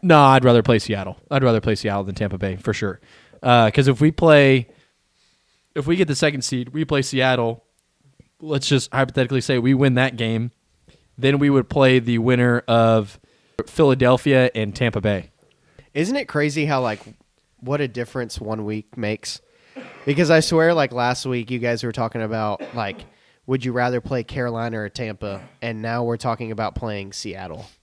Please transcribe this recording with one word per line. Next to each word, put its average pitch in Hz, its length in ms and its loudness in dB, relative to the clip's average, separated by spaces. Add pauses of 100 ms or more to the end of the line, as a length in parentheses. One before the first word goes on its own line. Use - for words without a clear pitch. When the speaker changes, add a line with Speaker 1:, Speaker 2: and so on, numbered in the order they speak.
Speaker 1:
No, 165 180 6
I'd 135 240 6
rather 120 180 6
play 113 160 2
Seattle. 98 380 -6 (140)
I'd 135 140 0
rather 117 160 2
play 110 140 -2
Seattle 101 300 -4
than 95 100 -8
Tampa 98 240 -6
Bay 95 180 -6
for 104 160 -6
sure. 101 280 -6 (420)
Uh, 120 280 4
'cause 135 180 2
if 123 120 2
we 151 100 4
play, 143 560 6 (1080)
if 139 120 -6
we 175 100 2
get 180 120 2
the 139 80 0
second 147 260 0
seed, 123 280 -4
we 156 140 -4
play 139 180 0
Seattle. 123 640 0 (760)
Let's 147 280 -4
just 135 240 0
hypothetically 131 480 -2
say 127 180 -2
we 127 160 2
win 131 200 2
that 127 220 0
game. 113 340 -4 (680)
Then 139 220 2
we 143 100 2
would 135 200 2
play 131 300 4
the 117 200 0
winner 123 500 2
of 113 500 2 (480)
Philadelphia 127 880 4
and 104 200 -4
Tampa 113 260 -2
Bay. 98 300 -2 (640)
Speaker 2:
Isn't 180 220 -2
it 269 120 -6
crazy 147 380 -2
how, 135 160 0
like, 107 180 -4 (600)
what 135 200 -4
a 139 80 -2
difference 120 500 -8
one 110 280 -8
week 107 320 -8
makes? 107 420 -8 (640)
Because 147 260 0
I 160 100 6
swear, 165 340 2
like, 143 180 0
last 123 320 -2
week 123 260 -6
you 127 80 -4
guys 117 240 -2
were 120 100 -6
talking 117 280 -6
about, 110 540 -6
like, 104 320 -8 (400)
would 127 180 -4
you 127 80 -4
rather 123 300 -2
play 127 220 -6
Carolina 117 560 -6
or 104 100 -8
Tampa? 104 500 -10 (220)
And 113 180 -8
now 117 240 -4
we're 117 140 -4
talking 113 340 -6
about 107 220 -6
playing 101 400 -8
Seattle. 92 500 -12 (180)